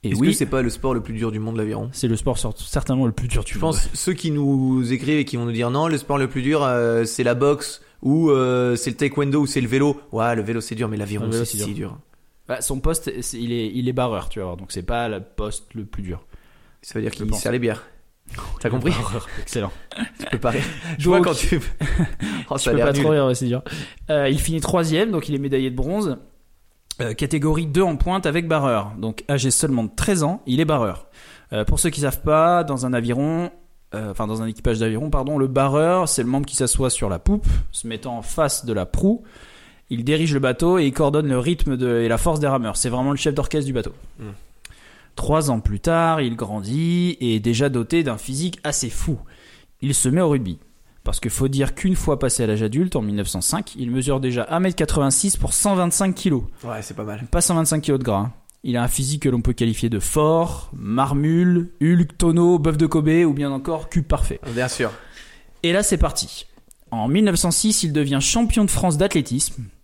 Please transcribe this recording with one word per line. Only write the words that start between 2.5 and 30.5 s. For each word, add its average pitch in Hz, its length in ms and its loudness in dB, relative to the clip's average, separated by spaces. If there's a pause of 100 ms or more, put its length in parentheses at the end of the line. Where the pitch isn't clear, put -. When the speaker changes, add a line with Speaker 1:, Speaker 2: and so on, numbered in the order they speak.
Speaker 1:
certainement 131 520 -2
le 110 40 0
plus - 160 -4
dur - 160 0
du - 100 -8
Speaker 2:
Je - 60 -2
Speaker 1:
monde. 160 140 0
Speaker 2:
pense - 200 4
ceux - 200 -2
qui 160 160 -4
nous 131 640 2
écrivent 135 240 0
et 139 80 2
qui 123 120 -6
vont 120 80 -2
nous 120 60 -2
dire 120 200 0
non, 151 160 2
le 156 100 0
sport 143 220 -2
le 131 80 2
plus 131 160 -4
dur, 143 200 2
euh, 117 420 2
c'est 120 180 -4
la 120 100 4
boxe 143 480 0 (220)
ou, 156 260 4
euh, 127 460 4
c'est 117 160 -4
le 113 60 -6
taekwondo 143 440 0
ou 143 60 2
c'est 139 140 0
le 120 60 0
vélo. 139 320 2 (120)
Ouais, 113 240 0
le 110 80 -2
vélo 117 180 -2
c'est 113 140 -8
dur, 113 140 -2
mais 107 80 -4
l'aviron 104 280 -4
Speaker 1:
Le 110 60 -2
vélo, 117 140 0
Speaker 2:
c'est 107 120 -6
Speaker 1:
c'est 104 60 -4
Speaker 2:
si 101 100 -6
Speaker 1:
dur. 101 160 -8
Speaker 2:
dur. 117 80 -14 (500)
Speaker 1:
Bah, 127 140 -6
son 135 180 -4
poste, 160 320 0 (100)
c'est, 117 180 -8
il 120 120 -4
est, 113 220 -2
il 123 160 -2
est 120 40 -2
barreur, 120 360 -2
tu 110 100 -6
vois, 90 160 -6
donc 92 160 -14
c'est 90 120 -8
pas 117 240 -2
le 101 120 -6
poste - 540 -8
le 110 120 -10
plus - 180 -10
dur. 87 200 -8 (600)
Speaker 2:
Ça - 120 -18
veut 110 60 -2
dire 110 100 -4
Speaker 1:
Je - 60 -12
Speaker 2:
qu'il 107 100 -6
Speaker 1:
pense. 104 140 0
Speaker 2:
sert 113 100 -2
les 123 80 0
bières. 113 240 -2 (760)
T'as 117 100 -2
Speaker 1:
Le 117 60 0
Speaker 2:
compris ? 135 160 0
Speaker 1:
barreur, 107 360 -4 (140)
excellent. 104 300 -4 (240)
Speaker 2:
<laughs> - 240 -8
Tu - 120 -10
peux 117 80 -2
pas 120 120 0
rire. 123 120 -2 (340)
Je 143 120 2
vois 190 80 6
Speaker 1:
Donc, 175 100 6
Speaker 2:
quand 160 80 2
tu, - 240 2 (460)
Speaker 1:
<laughs> - 440 -6
Speaker 2:
oh, 139 80 -2
Speaker 1:
je 135 60 -2
Speaker 2:
ça 123 60 2
a 120 40 4
Speaker 1:
peux 143 40 4
Speaker 2:
l'air 120 100 4
Speaker 1:
pas 139 60 2
Speaker 2:
nul. 143 100 2
Speaker 1:
trop 156 80 4
rire, 143 160 4
mais 127 80 2
c'est 123 120 -2
dur. 123 140 0 (480)
Euh, 143 200 2
il 143 100 2
finit 160 220 0
troisième, 170 500 2
donc 151 180 -2
il 147 60 0
est 135 40 -2
médaillé 135 300 0
de 123 60 -6
bronze. 151 420 -2 (840)
Euh, 113 120 -2
catégorie 151 520 0
deux 156 160 2
en 170 140 2
pointe 180 300 0
avec 165 220 0
barreur. 127 500 0
Donc 107 320 -6
âgé 135 200 2
seulement 127 340 2
de 104 120 -4
treize 180 280 2
ans, 170 220 -2
il 127 140 0